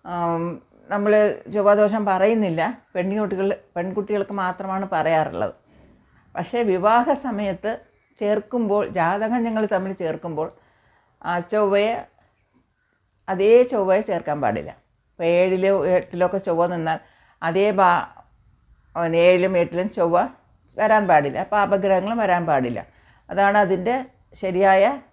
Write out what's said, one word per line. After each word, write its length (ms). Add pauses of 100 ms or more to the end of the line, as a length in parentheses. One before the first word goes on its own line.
ആം, 560 (280)
നമ്മൾ 460 (180)
ചൊവ്വാദോഷം 520
പറയുന്നില്ല, 760 (140)
പെൺകുട്ടികൾ, 600 (180)
പെൺകുട്ടികൾക്ക് 580
മാത്രമാണ് 580
പറയാറുള്ളത്. 640 (800)
പക്ഷേ 280
വിവാഹ 500
സമയത്ത് 680 (400)
ചേർക്കുമ്പോൾ, 680
ജാതകം 560
ഞങ്ങൾ 280
തമ്മിൽ 220
ചേർക്കുമ്പോൾ 580 (720)
ആ 160
ചൊവ്വയെ, 680 (1200)
അതേ 340
ചൊവ്വയെ 380
ചേർക്കാൻ 400
പാടില്ല. 300
ഇപ്പോൾ 520
ഏഴിലോ 640
എട്ടിലോ 380
ഒക്കെ 120
ചൊവ്വ 300
നിന്നാൽ 320 (440)
അതേ 280
ബാ-, 360 (880)
അവൻ 200
ഏഴിലും 420
എട്ടിലും 320
ചൊവ്വ 400 (480)
വരാൻ 300
പാടില്ല, 360
പാപഗ്രഹങ്ങളും 760
വരാൻ 280
പാടില്ല. 400 (440)
അതാണ് 280
അതിൻ്റെ 480 (280)
ശരിയായ 680 (120)